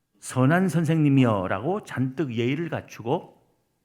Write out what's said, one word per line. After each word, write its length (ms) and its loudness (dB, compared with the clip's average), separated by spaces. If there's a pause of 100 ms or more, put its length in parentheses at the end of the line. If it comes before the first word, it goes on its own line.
(200)
"선한 500 2
선생님이여" 800 2
라고 360 -4
잔뜩 480 -4
예의를 380 -2
갖추고 680 -6 (480)